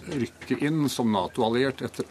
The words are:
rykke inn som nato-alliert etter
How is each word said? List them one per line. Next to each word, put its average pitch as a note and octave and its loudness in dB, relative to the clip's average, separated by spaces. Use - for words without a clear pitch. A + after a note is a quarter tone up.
rykke B2+ -2
inn D3 2
som A#2+ 2
nato-alliert A2+ 0
etter - -6